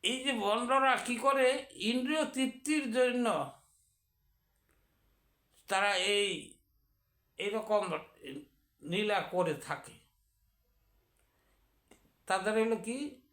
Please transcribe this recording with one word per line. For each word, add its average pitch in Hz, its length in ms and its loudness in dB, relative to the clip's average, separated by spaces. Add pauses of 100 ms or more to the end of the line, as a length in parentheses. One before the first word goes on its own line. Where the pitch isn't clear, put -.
এই 254 200 -2
যে 269 100 -2
বন্ডরা 240 600 2
কি 247 200 -4
করে, 269 560 2
ইন্দ্রিয় 254 540 0
তৃপ্তির 262 680 -2
জন্য 240 680 0 (2000)
তারা 196 280 2
এই, 196 580 0 (840)
এরকম 208 560 0 (880)
লীলা 196 400 0
করে 170 320 0
থাকে। - 380 -8 (2250)
তাদের 214 380 0
হলো 226 120 2
কি 269 460 -8 (120)